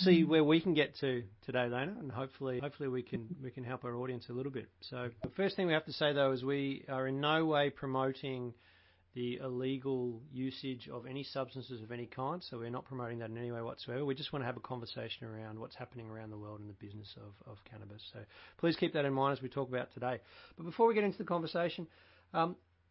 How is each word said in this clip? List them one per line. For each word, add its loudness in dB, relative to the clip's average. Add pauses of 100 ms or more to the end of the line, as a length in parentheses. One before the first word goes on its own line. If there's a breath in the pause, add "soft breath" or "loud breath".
see 12
where 8
we 8
can 4
get 4
to 0 (220)
today, 2
Lena, 0
and -8
hopefully, -4
hopefully -4
we 0
can, -4 (160)
we -6
can -10
help -6
our -4
audience -4
a -8
little -2
bit. -6 (120)
So -6 (140)
the -2
first 0
thing 0
we 4
have 2
to -8
say, 2
though, 6
is 0
we 0
are 0
in 0
no 4
way 4
promoting -2 (640 soft breath)
the -2
illegal -2 (100)
usage -6
of -8
any -6
substances -6
of -10
any -6
kind, -4
so -8
we're -6
not -6
promoting -6
that -6
in -8
any -4
way -4
whatsoever. -4
We 2
just -8
wanna -2
have -2
a -12
conversation -8
around -10
what's -12
happening -12
around -10
the -10
world -10
in -12
the -12
business -14
of, -18
of -16
cannabis. -16 (100)
So -12 (380 loud breath)
please 4
keep 2
that 4
in 4
mind 4
as -8
we -6
talk -2
about -2
today. -2 (360 loud breath)
But -10
before 4
we 8
get 4
into 2
the -4
conversation, 0 (460 soft breath)
um, 2 (340)